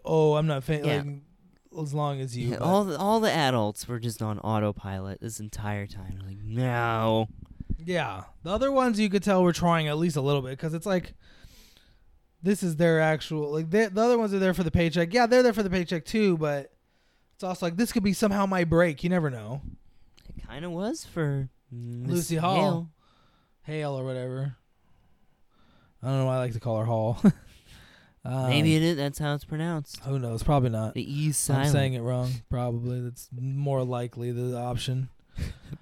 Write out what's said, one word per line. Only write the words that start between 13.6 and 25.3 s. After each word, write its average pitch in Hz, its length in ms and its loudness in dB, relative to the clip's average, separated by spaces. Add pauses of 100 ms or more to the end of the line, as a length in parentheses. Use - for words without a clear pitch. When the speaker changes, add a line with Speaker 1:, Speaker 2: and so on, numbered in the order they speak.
Speaker 1:
they, 214 160 4
the 190 160 -2
other 240 160 4
ones 208 160 0
are 196 60 2
there 190 140 4
for 180 100 0
the 160 80 -2
paycheck. 170 420 2
Yeah, 240 120 6
they're 247 180 6
there 240 80 6
for 220 100 0
the 190 80 0
paycheck 175 340 -2
too, 208 340 2
but 143 340 -2 (640)
it's - 80 -20
also 185 240 -4
like, 170 100 -2
this 226 160 2
could 208 120 0
be 202 80 4
somehow 202 340 2
my 185 160 2
break. 165 400 4
You 175 80 2
never 170 200 2
know. 120 320 -8 (680)
Speaker 2:
It - 200 -14
kinda 147 220 -10
was 202 340 -4
for 139 440 -2 (240)
Miss 120 400 -6
Speaker 1:
Lucy 165 240 0
Hall. 175 180 2
Speaker 2:
Hale. 175 360 2 (720)
Speaker 1:
Hale 151 360 -4
or 131 60 -4
whatever. 127 520 -6 (1500)